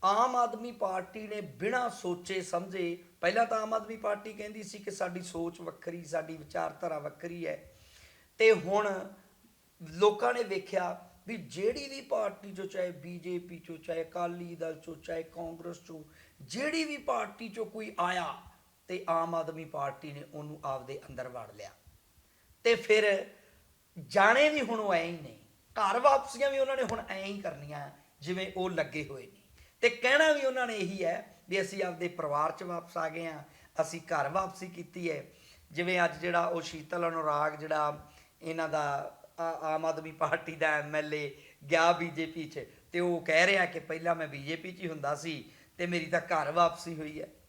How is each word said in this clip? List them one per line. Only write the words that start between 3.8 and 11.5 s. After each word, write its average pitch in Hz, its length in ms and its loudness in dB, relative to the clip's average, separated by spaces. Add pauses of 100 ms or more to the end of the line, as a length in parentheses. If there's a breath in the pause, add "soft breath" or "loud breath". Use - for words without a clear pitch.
ਪਾਰਟੀ 208 360 -4
ਕਹਿੰਦੀ 208 300 -12
ਸੀ 196 160 -12
ਕਿ 202 120 -8
ਸਾਡੀ 180 300 -4
ਸੋਚ 170 400 -6
ਵੱਖਰੀ, 170 440 -10
ਸਾਡੀ 160 320 -6
ਵਿਚਾਰਧਾਰਾ 160 640 -4
ਵੱਖਰੀ 170 480 -8
ਹੈ। - 240 -6 (640 soft breath)
ਤੇ 226 140 10
ਹੁਣ 196 580 2 (800)
ਲੋਕਾਂ 208 440 6
ਨੇ 240 100 0
ਵੇਖਿਆ 190 680 -2 (180)
ਵੀ 220 100 -6
ਜਿਹੜੀ 208 520 -2